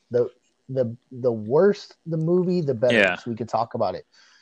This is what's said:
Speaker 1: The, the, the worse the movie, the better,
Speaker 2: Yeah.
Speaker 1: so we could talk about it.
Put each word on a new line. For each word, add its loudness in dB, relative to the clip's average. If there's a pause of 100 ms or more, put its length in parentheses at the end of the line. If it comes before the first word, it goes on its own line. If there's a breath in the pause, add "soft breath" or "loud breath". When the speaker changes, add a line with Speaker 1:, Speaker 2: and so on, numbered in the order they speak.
(120)
Speaker 1:
The, 2 (400)
the, -4 (160)
the -2
worse 2 (140)
the -4
movie, 0
the -2
better, 2
Speaker 2:
Yeah. 4
Speaker 1:
so -10
we -6
could -8
talk -4
about -2
it. -14 (360 soft breath)